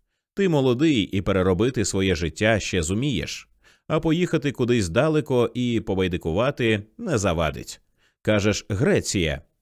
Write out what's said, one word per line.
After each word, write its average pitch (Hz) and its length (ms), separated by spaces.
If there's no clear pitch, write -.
Ти 196 160
молодий 135 520
і 92 200
переробити 95 640
своє 95 300
життя 101 440
ще 87 240
зумієш. 101 680
А 156 120
поїхати 160 520
кудись 117 380
далеко 135 640
і 120 320
побайдикувати 101 960
не 180 200
завадить. 80 640
Кажеш, 104 480
Греція. 95 720